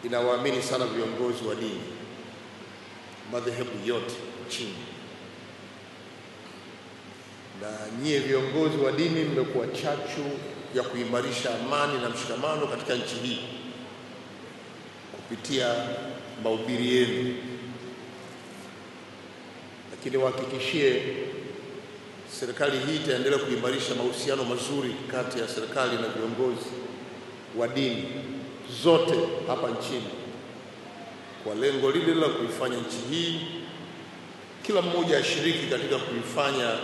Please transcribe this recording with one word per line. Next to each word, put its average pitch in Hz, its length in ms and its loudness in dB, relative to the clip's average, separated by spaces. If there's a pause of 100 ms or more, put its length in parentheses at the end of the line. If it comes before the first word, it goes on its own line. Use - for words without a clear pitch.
inawaamini 123 580 4
sana 127 240 2
viongozi 117 600 0
wa 107 80 0
dini, 107 260 -4 (1500)
madhehebu 117 560 -2
yote 117 280 0 (320)
nchini. 101 280 -4 (2750)
Na 104 80 -6 (340)
nyie 147 160 6
viongozi 135 580 4
wa 135 140 6
dini 160 320 4
mmekuwa 127 440 2
chachu 143 580 -2 (500)
ya 127 80 4
kuimarisha 120 680 0 (100)
amani 143 420 2
na 120 80 0
mshikamano 147 580 0
katika 123 280 0
nchi 117 280 -2
hii 120 160 -2 (1800)
kupitia 123 600 0 (680)
mahubiri 123 520 2
yenu. 123 400 4 (2500)
Lakini 131 260 -2
wahakikishie 131 840 4 (1400)
serikali 135 400 2
hii 143 160 2
itaendelea 139 440 4
kuimarisha 123 560 2
mahusiano 127 480 2
mazuri 123 520 0 (160)
kati 127 280 0
ya 113 80 0
serikali 120 480 2
na 113 120 0
viongozi 117 580 0 (920)
wa 117 100 2
dini 127 380 2 (800)
zote 165 320 10 (320)
hapa 127 220 2
nchini 113 380 -2 (1400)
kwa 107 120 -2
lengo 135 360 6
lile 165 240 6
la 160 140 6
kuifanya 120 480 0
nchi 117 200 -2 (180)
hii 165 260 2 (1200)
kila 202 180 4
mmoja 170 360 6
ashiriki 147 500 4
katika 127 300 2
kuifanya 123 680 0 (160)